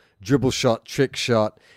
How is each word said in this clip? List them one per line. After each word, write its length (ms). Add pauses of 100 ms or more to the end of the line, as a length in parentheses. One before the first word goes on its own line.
(220)
dribble 300
shot, 340
trick 280
shot. 460 (160)